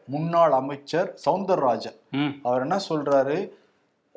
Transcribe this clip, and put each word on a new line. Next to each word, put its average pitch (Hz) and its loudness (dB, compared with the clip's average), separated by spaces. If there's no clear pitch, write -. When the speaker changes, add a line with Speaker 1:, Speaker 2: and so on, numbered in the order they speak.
Speaker 1:
முன்னாள் 165 2
அமைச்சர் 143 -2
சவுந்தரராஜன், 151 0
Speaker 2:
ம். 143 -2
Speaker 1:
அவர் 123 0
என்ன 170 -2
சொல்றாரு, 143 0